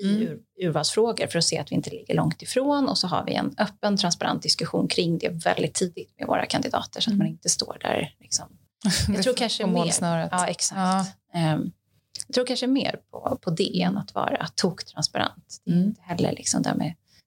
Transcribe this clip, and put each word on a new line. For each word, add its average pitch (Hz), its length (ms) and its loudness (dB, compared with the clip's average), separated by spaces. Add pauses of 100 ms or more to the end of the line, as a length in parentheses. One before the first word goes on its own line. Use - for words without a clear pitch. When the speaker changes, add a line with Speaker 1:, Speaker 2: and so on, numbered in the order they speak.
Speaker 1:
i 196 60 2
Speaker 2:
Mm. 214 140 2
Speaker 1:
ur-, 156 160 -4 (240)
urvalsfrågor 196 640 2
för - 120 -2
att 165 60 2
se 165 140 0
att - 140 -6
vi 160 40 -2
inte 151 140 -2
ligger - 240 -4
långt 160 280 0
ifrån. 269 460 2
Och - 100 0
så - 80 0
har 170 180 -2
vi - 100 -2
en - 240 -2
öppen, 208 380 0
transparent - 460 0
diskussion 180 460 0
kring 170 300 2
det - 100 -2
väldigt 175 460 0
tidigt 175 440 -4
med - 100 -6
våra - 180 0
kandidater - 540 -2
så 233 100 2
att 202 40 2
Speaker 2:
Mm. 202 40 4
Speaker 1:
man 165 80 4
inte 165 220 -6
står - 320 -2
där, - 400 -2
liksom. - 260 -6 (380)
Speaker 2:
<laughs> 185 240 2
Speaker 1:
Jag 202 80 2
Speaker 2:
Det 190 60 0
Speaker 1:
tror 254 100 4
Speaker 2:
är 247 40 0
Speaker 1:
kanske 226 280 -2
Speaker 2:
på 185 60 2
Speaker 1:
mer, 180 80 2
Speaker 2:
målsnöret. 170 540 2
Speaker 1:
ja, 180 140 2
exakt. 175 320 -2
Speaker 2:
Ja. 185 280 2 (340)
Speaker 1:
Ehm, 156 320 2 (540)
jag - 80 -8
tror 247 120 2
kanske 247 200 -2
mer 262 300 2 (140)
på, - 320 -4
på - 80 0
det 180 320 0
än 180 160 2
att - 160 -8
vara - 400 0
toktransparent. - 1120 -4
Det 175 60 -2
är 170 40 4
Speaker 2:
Mm. 185 140 4
Speaker 1:
inte 214 160 -4
heller 175 280 0
liksom - 300 -2
där - 120 2
med - 200 -2 (320)